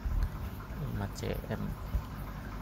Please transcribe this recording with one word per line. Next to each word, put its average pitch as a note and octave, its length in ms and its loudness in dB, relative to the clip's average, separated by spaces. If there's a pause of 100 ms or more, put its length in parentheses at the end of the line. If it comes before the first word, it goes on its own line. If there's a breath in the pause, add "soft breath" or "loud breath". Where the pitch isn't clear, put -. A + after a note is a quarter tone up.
(840)
lima A2 320 0
C G#2 160 0 (160)
M G#2+ 160 0 (1000)